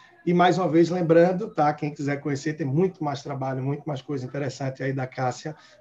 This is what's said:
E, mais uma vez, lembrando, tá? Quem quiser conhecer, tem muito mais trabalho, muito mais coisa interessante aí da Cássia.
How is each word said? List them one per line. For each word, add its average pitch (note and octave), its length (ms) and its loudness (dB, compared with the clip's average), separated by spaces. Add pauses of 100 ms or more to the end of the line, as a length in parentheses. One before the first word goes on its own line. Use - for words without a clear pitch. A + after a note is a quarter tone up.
(240)
E, F3 80 2
mais F3 240 6
uma F#3 120 0
vez, D#3+ 200 4
lembrando, F3+ 640 4
tá? D3+ 240 0
Quem D3 180 -6
quiser C#3+ 280 -4
conhecer, D3+ 340 -4
tem D3+ 120 -6
muito E3 380 0
mais C#3 180 -4
trabalho, C3 400 -6
muito C#3 220 -4
mais C#3+ 160 -6
coisa C3+ 240 -8
interessante C3+ 580 -6
aí C3+ 100 -2
da C3 140 -4
Cássia. B2+ 480 -6 (260)